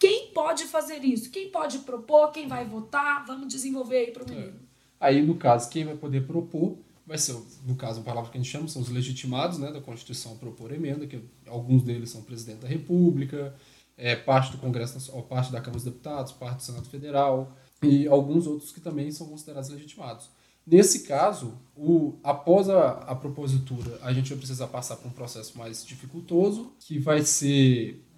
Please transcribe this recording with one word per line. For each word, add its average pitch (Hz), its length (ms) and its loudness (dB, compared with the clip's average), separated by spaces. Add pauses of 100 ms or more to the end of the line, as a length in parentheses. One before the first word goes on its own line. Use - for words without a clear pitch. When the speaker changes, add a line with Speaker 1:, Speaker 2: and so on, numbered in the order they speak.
Speaker 1:
Quem 427 340 4
pode 311 300 -2
fazer 302 400 -4
isso? 233 260 0
Quem 381 200 -10
pode 285 300 -4
propor? 302 520 4
Quem 302 160 -10
vai 247 160 -6
votar? 269 600 -2
Vamos 269 220 -12
desenvolver 254 520 -4
aí 233 120 0
pro 233 140 -14
Speaker 2:
É. 254 100 -12
Speaker 1:
menino. - 260 -12 (380)
Speaker 2:
Aí, 143 240 6
no 165 140 4
caso, 120 340 4
quem 160 140 -4
vai 151 100 -8
poder 135 320 -4
propor 170 500 -2 (300)
vai 156 120 -8
ser, 135 180 -2 (280)
no 127 120 -2
caso, 113 240 -8
a - 20 -12
palavra 117 280 -6
que - 60 -12
a 127 40 -4
gente 123 100 -4
chama 151 160 -8
são 143 160 -8
os 117 60 -6
legitimados, 127 680 -4
né, 143 120 -8
da 147 100 -12
Constituição 117 520 -14
a 110 40 -18
propor 113 360 -14
emenda, 151 340 -6
que 135 140 -12 (260)
alguns 120 380 4
deles 117 260 -6
são 110 120 -16
presidente 113 400 -16
da 127 60 -14
República, 147 840 0 (420)
é, 120 200 -2
parte 131 340 2
do - 80 -12
Congresso 123 360 -6
Nacional, 127 280 -12
parte 127 300 -4
da 117 80 -8
Câmara 117 160 -10
dos 117 80 -8
Deputados, 131 480 -10
parte 123 240 -12
do 131 80 -14
Senado 120 240 -12
Federal, 139 680 0 (240)
e 147 280 6
alguns 143 380 4
outros 151 260 -8
que - 80 -20
também 151 320 -6
são 151 160 -12
considerados 147 420 -14
legitimados. 147 580 -16 (420)
Nesse 190 340 8
caso, 143 500 0 (200)
o, 151 380 4 (100)
após 175 460 4
a, 175 220 6
a - 240 -6
propositura, 131 880 -4
a 127 100 -2
gente 131 160 0
vai 139 80 -8
precisar 127 300 -8
passar 123 300 -10
por - 120 -16
um 120 40 -12
processo 120 440 -14
mais 113 300 -14
dificultoso, 175 920 -2
que 151 200 -10
vai 151 240 2
ser 135 840 4 (140)